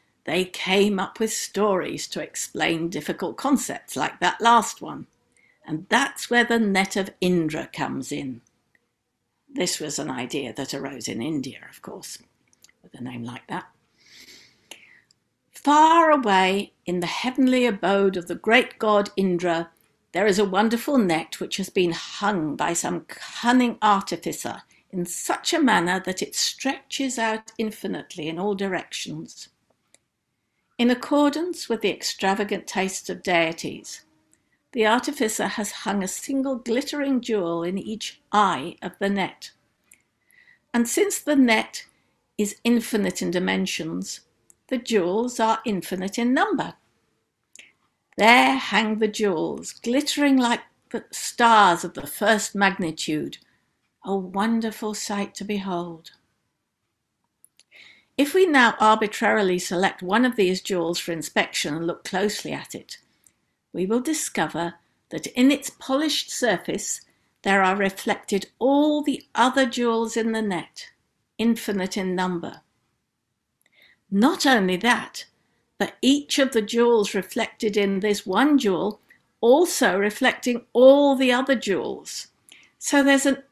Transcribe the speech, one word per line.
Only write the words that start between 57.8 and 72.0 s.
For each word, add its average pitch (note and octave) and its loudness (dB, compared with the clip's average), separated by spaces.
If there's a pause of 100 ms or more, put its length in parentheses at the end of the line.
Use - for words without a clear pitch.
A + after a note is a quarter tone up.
If C#4+ 0
we F#4+ 6
now C4 4
arbitrarily G#3+ 2
select F3+ -2
one A3 2
of B3 0
these F#3 2
jewels F3 -4
for F3 -6
inspection E3 -4
and E3 -4
look - -6
closely F#3+ -4
at - -10
it, - -16 (720)
we F3+ -4
will A#3 0
discover E3+ -4 (340)
that D#3 -8
in B3+ 4
its - -2
polished C#4+ -4
surface - -4 (420)
there G3 4
are F#3 4
reflected G3 -2 (120)
all D4 4
the D4 -4 (100)
other B3+ 4
jewels A#3 -2
in A3+ 0
the A3 -2
net, F#3 -6 (500)
infinite G#3+ -2
in F#3 -2